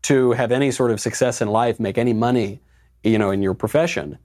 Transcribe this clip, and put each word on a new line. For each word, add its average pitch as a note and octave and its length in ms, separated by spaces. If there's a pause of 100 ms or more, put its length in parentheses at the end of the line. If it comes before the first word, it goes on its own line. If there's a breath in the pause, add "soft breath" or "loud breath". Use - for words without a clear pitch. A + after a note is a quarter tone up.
to C3 300
have A#2 180
any C3+ 180
sort B2 220
of G#2+ 100
success B2 400
in A2 60
life, A2+ 320
make - 180
any A#2+ 160
money, A2+ 480 (420)
you A2 140
know, G2+ 140
in G2 100
your F#2+ 140
profession A2 680